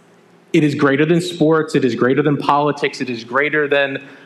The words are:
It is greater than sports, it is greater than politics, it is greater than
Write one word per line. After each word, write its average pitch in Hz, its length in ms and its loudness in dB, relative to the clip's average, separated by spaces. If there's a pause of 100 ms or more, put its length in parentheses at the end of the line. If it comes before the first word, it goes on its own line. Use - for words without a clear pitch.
(520)
It 160 100 4
is 147 120 0
greater 139 300 2
than 165 160 2
sports, 156 540 0
it 135 100 2
is 120 100 0
greater 123 280 2
than 143 140 0
politics, 143 640 -2
it 127 100 -6
is 117 140 -8
greater 143 420 -2
than 139 400 -2 (200)